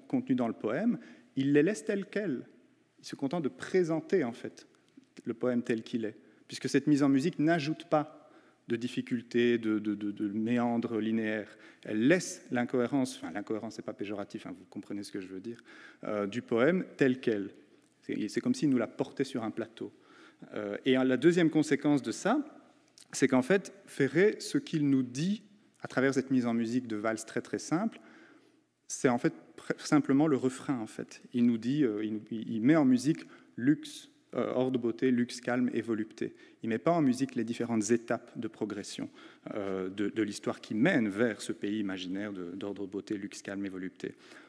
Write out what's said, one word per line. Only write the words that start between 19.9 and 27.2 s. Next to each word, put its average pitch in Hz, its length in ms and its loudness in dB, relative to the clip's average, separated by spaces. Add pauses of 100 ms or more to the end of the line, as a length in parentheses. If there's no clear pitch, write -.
Euh, 104 300 -4
et 131 100 6
la 131 220 4
deuxième 165 340 6
conséquence 147 520 2
de 113 100 -4
ça, 247 280 0 (720)
c'est - 160 4
qu'en 127 140 6
fait, 185 300 0 (140)
Ferré, 160 540 2
ce - 180 -4
qu'il 147 300 0
nous 135 140 4
dit 143 400 -2 (380)
à - 80 -12
travers 131 260 2
cette 131 160 0
mise 127 160 4
en 117 80 2
musique 117 320 0
de 110 100 -4
valse 107 300 -2